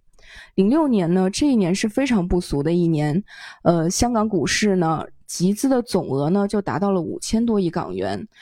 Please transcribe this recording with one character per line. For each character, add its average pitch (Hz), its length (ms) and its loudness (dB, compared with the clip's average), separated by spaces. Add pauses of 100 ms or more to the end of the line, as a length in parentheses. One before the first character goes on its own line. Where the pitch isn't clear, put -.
(540)
零 196 140 4
六 302 180 4
年 185 280 2
呢， 185 160 2
这 294 160 0
一 269 100 2
年 185 180 2
是 220 140 -2
非 262 180 -2
常 190 220 0
不 180 100 2
俗 143 240 -2
的 156 80 0
一 175 160 2
年， 151 380 0 (380)
呃， 170 260 2
香 240 240 0
港 220 160 0
股 175 180 0
市 202 300 0
呢， 160 260 0 (240)
集 185 280 0
资 262 160 0
的 247 100 2
总 196 300 -2
额 139 180 0
呢， 202 180 2
就 202 140 -2
达 127 180 -4
到 202 120 0
了 185 100 0
五 - 180 -6
千 226 280 -2
多 220 120 0
亿 170 120 0
港 180 240 -6
元， 196 340 -6 (140)